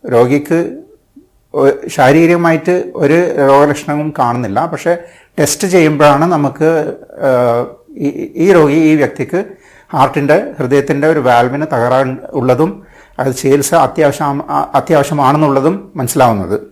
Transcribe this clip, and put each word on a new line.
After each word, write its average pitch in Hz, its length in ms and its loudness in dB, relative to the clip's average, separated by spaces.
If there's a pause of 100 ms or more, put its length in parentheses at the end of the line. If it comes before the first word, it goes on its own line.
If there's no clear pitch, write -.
(120)
രോഗിക്ക് 147 640 0 (760)
ഒ-, - 340 0
ശാരീരികമായിട്ട് 165 1040 2
ഒരു 151 240 2 (300)
രോഗലക്ഷണവും 147 680 0
കാണുന്നില്ല, 123 480 -2
പക്ഷേ 170 320 -4 (400)
ടെസ്റ്റ് 190 300 -2
ചെയ്യുമ്പോഴാണ് 151 560 4
നമുക്ക്, 156 460 0 (560)
ആ, - 20 2 (680)
ഈ, 143 120 -4 (280)
ഈ 180 160 2
രോഗി, 151 220 4
ഈ 156 220 4
വ്യക്തിക്ക് 147 480 -4 (480)
ഹാർട്ടിൻ്റെ, 151 680 0
ഹൃദയത്തിൻ്റെ 143 500 0
ഒരു 160 100 2
വാൽവിന് 127 540 2
തകരാൻ 127 460 0 (140)
ഉള്ളതും 143 540 0 (320)
അത് 131 180 -2
ചികിത്സ 143 380 0
അത്യാവശ്യം, 143 760 0
ആ, 147 240 -4
അത്യാവശ്യമാണെന്നുള്ളതും 143 1200 0
മനസ്സിലാവുന്നത്. 113 640 0 (120)